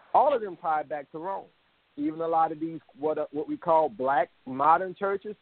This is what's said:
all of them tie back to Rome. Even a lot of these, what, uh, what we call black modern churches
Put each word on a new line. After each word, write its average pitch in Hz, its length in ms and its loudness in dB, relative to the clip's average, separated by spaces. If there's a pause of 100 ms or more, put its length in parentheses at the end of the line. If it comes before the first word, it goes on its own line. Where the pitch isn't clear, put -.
(120)
all 269 220 4
of 233 60 -2
them 185 200 -8
tie 156 220 -2
back 143 300 -8
to 160 60 -12
Rome. 190 280 -8 (500)
Even 156 240 -4
a 165 80 -2
lot 165 240 2
of 151 80 -10
these, 165 200 -6 (180)
what, 151 200 -2
uh, 151 140 -4
what 147 160 -4
we 147 80 -4
call 160 320 4
black 131 420 0 (160)
modern 170 480 4
churches 202 480 -4